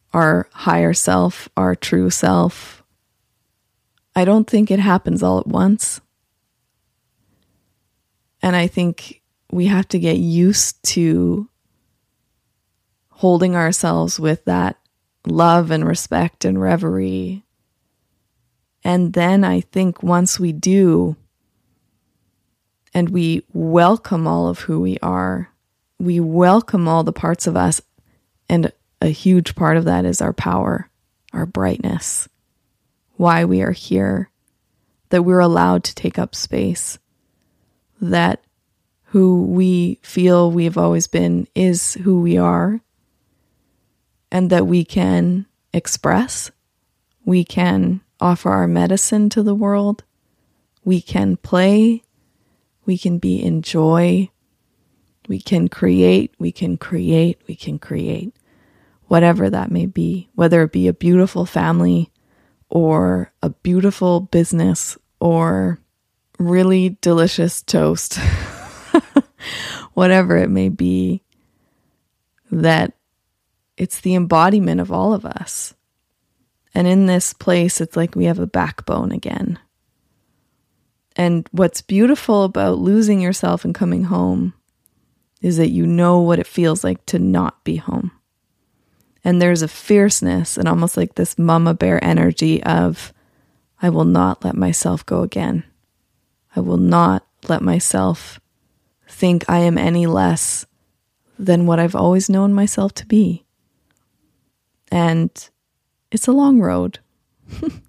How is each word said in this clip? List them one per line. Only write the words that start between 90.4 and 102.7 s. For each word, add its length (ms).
and 100
almost, 280
like, 200
this 220
mama 360
bear 300
energy 600
of, 500
"I 80
will 160
not 380
let 120
myself 500
go 160
again. 420
I 60
will 160
not 480
let 140
myself 800
think 420
I 100
am 180
any 280
less 600
than 280
what 140
I've 160
always 340
known 240
myself 420